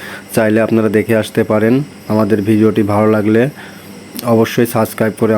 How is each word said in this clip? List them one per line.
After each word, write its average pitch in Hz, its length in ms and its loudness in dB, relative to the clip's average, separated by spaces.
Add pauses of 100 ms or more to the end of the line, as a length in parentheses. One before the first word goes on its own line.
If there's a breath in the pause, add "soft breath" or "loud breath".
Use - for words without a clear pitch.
(340 loud breath)
চাইলে 110 260 2
আপনারা 110 280 0
দেখে 107 280 0
আসতে 107 340 0
পারেন। 110 240 2 (340)
আমাদের 107 300 2 (100)
ভিডিওটি 110 340 2
ভালো 104 340 0
লাগলে 110 260 2 (920 loud breath)
অবশ্যই 117 400 0
সাবস্ক্রাইব 110 460 -2
করে 110 180 2